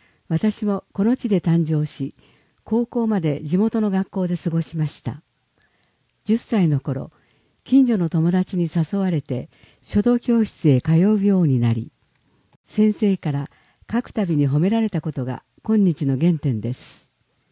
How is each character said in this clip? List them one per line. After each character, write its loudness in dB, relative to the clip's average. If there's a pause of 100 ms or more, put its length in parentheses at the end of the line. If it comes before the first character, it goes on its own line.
(300)
私 -2
も -4
こ -2
の 2
地 -8
で 2
誕 2
生 0
し、 -10 (480)
高 -2
校 -4
ま 0
で -2
地 -2
元 0
の 0
学 -2
校 -4
で -2
過 -4
ご 0
し -8
ま -2
し -12
た。 -8 (1000)
十 0
歳 0
の 2
頃、 -8 (520)
近 4
所 0
の 0
友 2
達 -2
に 0
誘 -2
わ 0
れ 0
て -8 (320)
書 -2
道 2
教 2
室 -2
へ 4
通 -2
う 2
よ 2
う 2
に 2
な 2
り、 -6 (760)
先 2
生 0
か -4
ら -6 (420)
書 -2
く -20
た -2
び 0
に 2
褒 0
め 2
ら 0
れ -2
た -4
こ -6
と -6
が -10 (200)
今 2
日 0
の 0
原 4
点 -2
で -4
す。 -18 (420)